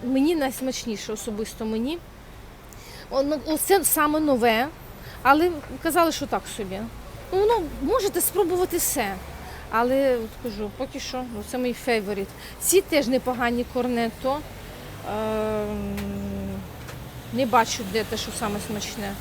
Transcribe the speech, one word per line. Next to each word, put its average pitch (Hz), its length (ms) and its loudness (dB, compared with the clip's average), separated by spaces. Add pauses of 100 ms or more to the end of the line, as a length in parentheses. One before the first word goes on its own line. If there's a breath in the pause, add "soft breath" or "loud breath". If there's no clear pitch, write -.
Мені 269 320 4
найсмачніше, 254 760 -2
особисто 214 520 -6
мені. 226 320 0 (1120 loud breath)
Воно, 277 360 2
оце 320 380 4
саме 302 360 4
нове, 240 480 6 (540 loud breath)
але 302 300 8 (320)
казали, 330 280 4
що - 140 -4
так - 160 -2 (160)
собі. 185 220 -6 (540)
Ну, 381 60 4
воно, 427 220 6 (200)
можете 370 400 2
спробувати 359 560 2
все. 214 360 0 (580 loud breath)
Але, 254 440 4
от 220 140 -4 (140)
кажу, 208 340 -4
поки 269 220 -6
що, 254 240 -6 (120)
ну, 208 160 -6
це 254 60 -2
мій 247 160 0
фейворит. 202 540 0 (340 loud breath)
Ці 359 200 6
теж 294 260 2
непогані, 247 580 2 (100)
Cornetto. 247 640 0 (760 loud breath)
Ем, 214 840 -2 (1400)
не 247 120 2
бачу, 226 380 4 (100)
де 214 100 2
те, 220 140 -4
що 220 220 -6
саме 208 280 -2
смачне. 202 540 -6